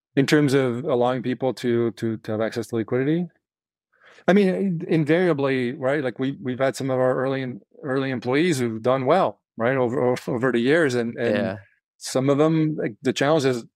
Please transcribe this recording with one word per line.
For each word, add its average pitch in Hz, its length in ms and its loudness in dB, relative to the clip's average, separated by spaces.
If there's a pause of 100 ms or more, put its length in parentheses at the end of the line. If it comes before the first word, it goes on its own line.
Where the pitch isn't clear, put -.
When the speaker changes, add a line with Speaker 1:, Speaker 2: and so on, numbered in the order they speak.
(180)
Speaker 1:
In 139 80 4
terms 147 280 4
of 127 300 0
allowing 123 400 0
people 123 300 -2
to, 117 380 0
to, 113 260 -4
to - 160 -10
have 107 80 -2
access 110 260 -4
to - 80 -8
liquidity? 139 540 -2 (960)
I 175 60 6
mean, 196 160 6
in-, 180 400 -2
invariably, 143 840 2
right? 135 320 -2
Like, 127 160 -6
we, 131 220 -4
we've 127 180 -6
had 135 160 0
some 135 140 -6
of 127 100 0
our 127 160 2
early, 131 380 -4 (280)
early 135 300 -2
employees 131 480 0
who've 113 220 -4
done 127 240 2
well, 151 340 2 (160)
right? 123 220 0
Over, 127 240 0
over, 123 300 0
over 127 200 0
the 120 80 2
years. 135 360 2
And, 117 220 -2
and 117 200 0
Speaker 2:
Yeah. 98 200 -2 (400)
Speaker 1:
some 135 320 0
of 139 80 4
them, 156 380 2
like, 160 260 -6
the 127 120 0
challenge 143 320 2
is 123 180 0 (120)